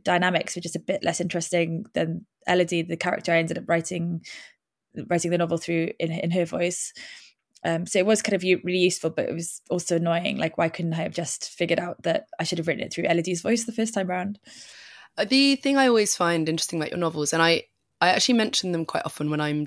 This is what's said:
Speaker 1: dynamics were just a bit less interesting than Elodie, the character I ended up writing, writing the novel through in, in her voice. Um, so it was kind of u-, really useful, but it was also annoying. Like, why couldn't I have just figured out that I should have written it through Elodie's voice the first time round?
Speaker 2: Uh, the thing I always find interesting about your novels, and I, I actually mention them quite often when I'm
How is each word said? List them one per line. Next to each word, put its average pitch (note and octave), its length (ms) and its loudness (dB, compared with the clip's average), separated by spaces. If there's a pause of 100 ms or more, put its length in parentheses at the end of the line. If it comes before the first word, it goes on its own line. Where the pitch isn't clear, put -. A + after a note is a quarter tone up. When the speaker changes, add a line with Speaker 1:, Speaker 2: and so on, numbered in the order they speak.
Speaker 1:
dynamics F3+ 520 0
were F3 80 -8
just - 140 -6
a D#3+ 40 -2
bit - 220 -4
less E3+ 180 0
interesting E3+ 720 -2
than E3 320 -2 (200)
Elodie, F3 360 2
the E3+ 140 -4
character F3+ 360 -2
I E3 60 6
ended E3 200 0
up - 80 -12
writing, E3+ 560 -2 (840)
writing E3+ 220 0
the F3 80 2
novel E3+ 180 0
through E3 420 -2
in, D#3+ 140 -2
in E3 180 -2
her F3 140 2
voice. F3 480 -4 (720)
Um, E3+ 220 -2
so - 120 0
it F#3 80 4
was G#3+ 160 4
kind G#3 120 0
of F#3 100 0
u-, F#3 180 4
really F3+ 160 0
useful, F3 320 2
but - 180 -2
it - 40 -4
was E3 380 -8
also F3 260 0
annoying. E3+ 400 0
Like, D#3+ 220 -2
why E3 100 2
couldn't E3 240 -4
I E3 60 -2
have E3 160 -4
just - 340 -6
figured D#3+ 320 0
out F3 220 -8
that E3 240 0 (120)
I E3 60 -2
should E3 140 -4
have E3 100 -4
written - 160 -2
it - 80 -12
through E3+ 140 -4
Elodie's E3+ 360 0
voice A3+ 220 0
the A#3 80 -8
first A3 220 -2
time F#3+ 120 -2
round? F#3 320 -4 (800)
Speaker 2:
Uh, G#3 80 0
the C4+ 320 4
thing C#4 220 2
I C4 100 6
always A3 260 4
find E3+ 340 2
interesting D#3+ 300 -2
about D3+ 120 -4
your F3 100 -4
novels, D#3+ 320 -2
and E3 100 4
I, E3+ 220 4 (360)
I F3 100 6
actually A3+ 260 4
mention G#3+ 340 0
them E3 140 0
quite - 220 -4
often D3+ 240 -4
when D3+ 100 0
I'm D3 260 0